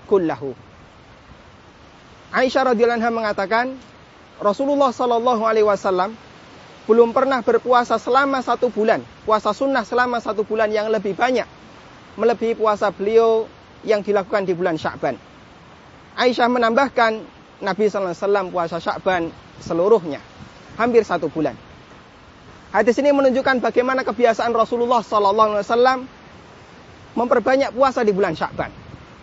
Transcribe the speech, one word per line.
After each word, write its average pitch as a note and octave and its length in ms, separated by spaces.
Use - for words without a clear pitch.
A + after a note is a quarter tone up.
kullahu." C#3+ 480
Aisyah B3+ 480
radhiyallahu A#3 240
anha A#3 80
mengatakan, A3 580
Rasulullah C4 560
sallallahu A#3 560
alaihi A3 160
wasallam G3 480
belum A#3 320
pernah C4 240
berpuasa A#3 560
selama C4+ 480
satu A#3+ 240
bulan, G#3+ 320
puasa G#3+ 320
sunnah C4+ 240
selama A#3+ 400
satu G#3+ 240
bulan A3 240
yang G#3+ 240
lebih G3+ 240
banyak B3 320
melebihi A3+ 320
puasa G#3 400
beliau A3+ 560
yang G#3 240
dilakukan G3+ 400
di F#3 80
bulan E3+ 240
Sya'ban. C#3+ 400
Aisyah A#3+ 320
menambahkan, A#3 720
Nabi G3+ 240
sallallahu F#3+ 240
alaihi F3+ 160
wasallam G3+ 240
puasa E3+ 240
Sya'ban E3+ 560
seluruhnya, E3+ 560
hampir A#3 320
satu E3 240
bulan. C#3+ 240
Hadis A3+ 240
ini C#4+ 80
menunjukkan C4+ 560
bagaimana B3 400
kebiasaan A#3 480
Rasulullah A#3+ 480
sallallahu G#3 560
alaihi G3+ 80
wasallam B3+ 340
memperbanyak B3 560
puasa B3+ 320
di G#3 80
bulan G3 240
Sya'ban. - 480